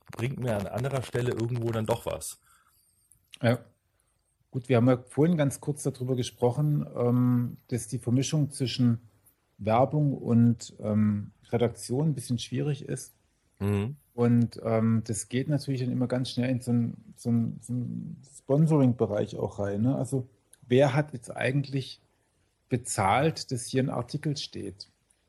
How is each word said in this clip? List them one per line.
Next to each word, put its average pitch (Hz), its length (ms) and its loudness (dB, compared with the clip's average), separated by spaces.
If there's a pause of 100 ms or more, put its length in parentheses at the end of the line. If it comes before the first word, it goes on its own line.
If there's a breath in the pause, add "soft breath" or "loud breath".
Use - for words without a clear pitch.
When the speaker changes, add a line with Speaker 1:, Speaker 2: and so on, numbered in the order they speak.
(120)
Speaker 1:
bringt 117 260 -4
mir 117 180 -2
an 98 100 -2
anderer 131 360 -2
Stelle 123 300 -2
irgendwo 117 400 -2
dann 110 140 -2
doch 117 200 -2
was. - 340 -8 (1000 soft breath)
Speaker 2:
Ja. 117 160 2 (920)
Gut, - 180 -8
wir 127 100 6
haben 123 100 6
ja 127 200 4
vorhin 165 280 2
ganz 143 240 0
kurz - 240 -6
darüber 127 320 -2
gesprochen, 143 720 0 (100)
ähm, 120 600 2 (100)
dass 123 200 -4
die 131 100 -6
Vermischung 135 540 0
zwischen 120 480 0 (580)
Werbung 131 560 2
und, 117 640 2
ähm, 107 520 0 (180)
Redaktion 123 600 0
ein 143 40 0
bisschen 123 240 -4
schwierig 139 460 -6
ist. - 320 -10 (440)
Speaker 1:
Mhm. 101 360 -2 (180)
Speaker 2:
Und, 120 500 4
ähm, 113 420 2
das - 220 -6
geht 131 200 -4
natürlich 139 320 -2
dann 127 100 -2
immer 123 160 0
ganz 127 240 -2
schnell 120 200 -2
in 123 100 -2
so 120 120 -2
ein, - 440 -2
so - 140 -6
ein, 117 320 0
so 120 120 -10
ein 117 480 -8 (160)
Sponsoring-Bereich 131 1000 2
auch - 220 -6
rein, 101 240 -2
ne? 135 140 2
Also 131 320 -4 (380)
wer 131 280 4
hat 147 180 0
jetzt - 220 -12
eigentlich 135 640 -2 (680)
bezahlt, 123 840 0
dass 120 140 -8
hier 131 160 0
ein 143 80 0
Artikel 139 460 -4
steht? - 540 -12 (380)